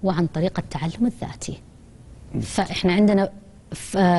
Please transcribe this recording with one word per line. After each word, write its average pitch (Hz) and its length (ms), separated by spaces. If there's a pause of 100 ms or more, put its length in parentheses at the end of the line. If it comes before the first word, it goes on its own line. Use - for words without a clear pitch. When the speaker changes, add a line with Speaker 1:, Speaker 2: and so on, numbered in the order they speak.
Speaker 1:
وعن 175 240
طريق 165 320
التعلم 165 480
الذاتي. - 520 (760)
Speaker 2:
مم. 117 60
Speaker 1:
فإحنا 180 520
عندنا 196 380 (420)
ف-، - 240 (220)